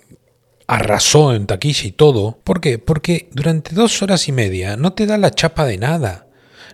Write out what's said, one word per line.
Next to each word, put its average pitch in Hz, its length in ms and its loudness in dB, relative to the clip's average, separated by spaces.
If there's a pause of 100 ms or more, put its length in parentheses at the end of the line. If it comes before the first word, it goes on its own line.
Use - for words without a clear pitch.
(640)
arrasó 113 720 2
en 101 100 -2
taquilla 107 420 -2
y 92 40 -8
todo, 117 520 2
¿por 180 160 -2
qué? 127 200 -2
Porque 160 540 -2
durante 160 420 -2
dos 220 260 2
horas 190 260 0
y 143 40 -4
media 101 460 -2
no 170 160 0
te 214 120 -2
da 214 140 0
la 185 100 4
chapa 160 360 -2
de 110 120 -2
nada. 120 500 -2 (460)